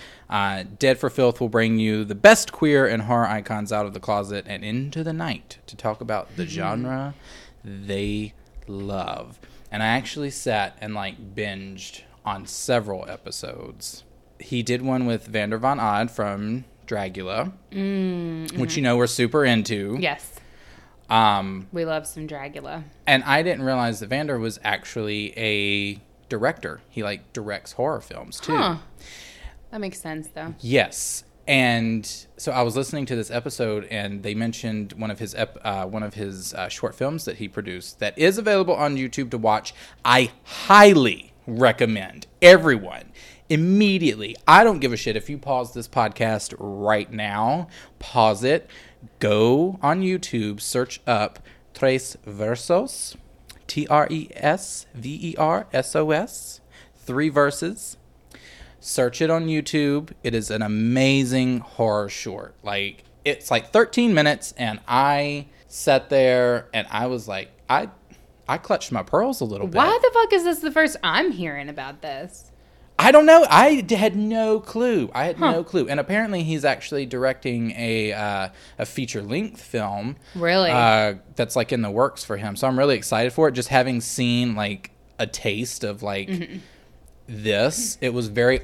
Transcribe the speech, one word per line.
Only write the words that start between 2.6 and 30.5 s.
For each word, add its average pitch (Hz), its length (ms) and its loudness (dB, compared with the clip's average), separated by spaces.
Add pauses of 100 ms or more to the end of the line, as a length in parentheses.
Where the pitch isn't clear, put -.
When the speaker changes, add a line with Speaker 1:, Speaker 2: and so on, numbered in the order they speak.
Speaker 1:
and 110 160 -2
horror 117 240 0
icons 107 440 -6
out 107 140 -2
of 98 80 -10
the 95 60 -12
closet 101 480 -4
and 98 180 -10
into 135 380 -6
the 160 100 -6
night 160 540 -10
to - 80 -20
talk 110 260 -6
about 107 340 -8
the 90 80 -6
Speaker 2:
Mm-hmm. 87 80 -10
Speaker 1:
genre 131 600 -6 (500)
they 101 720 -8 (340)
love. 98 720 -10 (320)
And 107 120 -6
I 110 40 0
actually 135 440 -4
sat 107 500 -4
and, 107 140 -10
like, 98 400 -12
binged 98 680 -12 (240)
on 98 220 -8
several 104 600 -4
episodes. - 960 -14 (360)
He 123 240 -6
did 123 180 -2
one 127 240 -2
with 117 220 -2
Vander 107 320 -4
Von 131 200 0
Odd 107 300 0
from 107 560 -6 (220)
Dragula, 98 640 -6 (200)
Speaker 2:
Mm, 180 840 -6
Speaker 1:
which, 123 140 -4
Speaker 2:
mm-hmm. - 60 -4
Speaker 1:
you 147 60 -2
know, 120 140 2
we're 120 100 2
super 135 380 0
into. 110 540 -2
Speaker 2:
Yes. 147 340 -6 (760)
Speaker 1:
Um, 98 640 2
Speaker 2:
We 170 140 -6
love 156 220 -6
some 156 200 -14
Dragula. 147 560 -14 (220)
Speaker 1:
and 135 180 4
I 143 200 2
didn't 170 200 -2
realize 123 360 -2
that 104 80 -12
Vander 139 320 -4
was 113 240 -6
actually 104 720 -6
a 101 640 -2 (300)
director. 120 600 -4
He, - 140 -8
like, 101 300 -8
directs 104 400 -10
horror 131 280 -4
films, - 380 -16
too. - 160 -4
Speaker 2:
Huh. 170 220 0 (960)
That 220 100 -10
makes 190 200 -10
sense, 156 320 -12
though. 160 260 -14